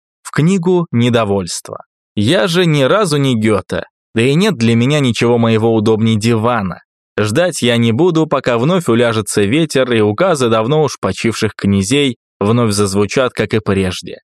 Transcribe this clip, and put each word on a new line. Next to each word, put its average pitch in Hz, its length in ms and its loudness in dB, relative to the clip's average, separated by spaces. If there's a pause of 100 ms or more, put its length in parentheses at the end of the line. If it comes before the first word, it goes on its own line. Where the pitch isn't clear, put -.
(240)
в - 80 -16
книгу 175 600 0
«Недовольство». 110 920 -2 (320)
Я 156 320 0
же 175 180 0
ни 147 180 2
разу 156 340 0
не 135 180 0
Гёте, 107 480 -2 (320)
да 113 80 0
и 139 100 2
нет 180 240 0
для 113 180 2
меня 135 240 0
ничего 120 380 0
моего 113 380 2
удобней 110 420 2
дивана. 110 640 -2 (400)
Ждать 131 420 -2
я 117 160 2
не 117 140 2
буду, 160 340 2
пока 131 320 0
вновь 170 300 0
уляжется 113 560 0
ветер, 131 500 0
и 113 60 2
указы 123 500 0
давно 113 320 0
уж 139 180 -2
почивших 104 560 -4
князей 104 640 0 (220)
вновь 113 320 2
зазвучат, 101 640 0
как 110 200 -2
и 113 60 0
прежде. 95 560 -4 (120)